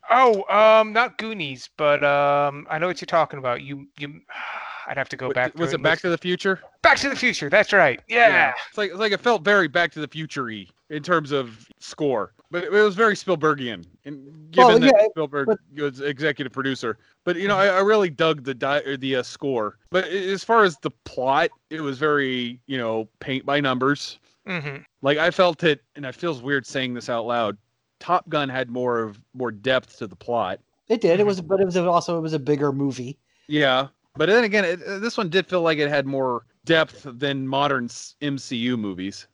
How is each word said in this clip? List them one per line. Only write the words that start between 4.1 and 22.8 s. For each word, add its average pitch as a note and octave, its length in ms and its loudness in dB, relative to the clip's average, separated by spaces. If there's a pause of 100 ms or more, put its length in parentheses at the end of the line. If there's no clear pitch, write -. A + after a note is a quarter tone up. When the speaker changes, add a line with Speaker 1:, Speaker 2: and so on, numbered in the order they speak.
Speaker 1:
<sighs> - 340 -14
I'd - 100 -6
have C3 120 -6
to D3 80 -10
go C3 100 -6
Speaker 2:
Wa-, B2 60 -2
Speaker 1:
back B2+ 200 0
Speaker 2:
was D#3+ 160 -4
Speaker 1:
through - 0 -
Speaker 2:
it D3+ 60 -2
Speaker 1:
and B2+ 80 -6
Speaker 2:
Back D#3 140 2
Speaker 1:
listen. - 100 -6
Speaker 2:
to - 20 0
the E3+ 80 -2
Future? F3+ 420 -2 (220)
Speaker 1:
Back E4 180 6
to C#4 100 -2
the C4+ 60 -4
Future, F#3 360 -2
that's G3 200 4
right. D#3+ 360 4
Yeah. F#3+ 460 4 (160)
Speaker 2:
It's - 100 -12
like, G3+ 100 -2
it's F3 100 -12
like G#3+ 120 0
it F#3+ 80 -2
felt A3 240 2
very F#3+ 240 4
Back E3+ 240 0
to - 80 -14
the D3 80 -6
Future-y B2 580 -8 (240)
in D3+ 140 -8
terms D#3 280 0
of A#2+ 360 -4 (120)
score, B2+ 540 -4 (160)
but F3 140 -6
it, E3 100 -6
it G#3 80 6
was G#3 140 2
very G#3+ 180 4
Spielbergian. C#3+ 720 -2 (200)
And C#3+ 440 -18
given B3 180 6
Speaker 3:
Well, A3+ 120 8
Speaker 2:
that B3+ 200 6
Speaker 3:
yeah, A3 120 4
Speaker 2:
Spielberg C#3+ 380 -4
Speaker 3:
but A3 100 0 (240)
Speaker 2:
was C3+ 180 -6
executive C#3+ 500 -4
producer, C3 460 -4 (260)
but, F3 120 -2
you F#3 120 -4
know, G#3 100 2
I, G3 100 4
I F#3 140 2
really G3+ 280 4
dug D3+ 340 0
the C3 120 -6
di-, C#3 240 0
or C3+ 180 -6
the, C3 200 -2
uh, B2+ 40 0
score. A#2+ 560 -4 (140)
But F#3 140 0
a-, F#3 280 -4
as F#3 100 -6
far A3+ 200 4
as F3+ 160 2
the D#3 100 -6 (160)
plot, C#3 460 0 (180)
it D#3 120 -10
was C3+ 180 -6
very, C3 680 -2
you C3+ 140 -6
know, A2+ 280 -4 (120)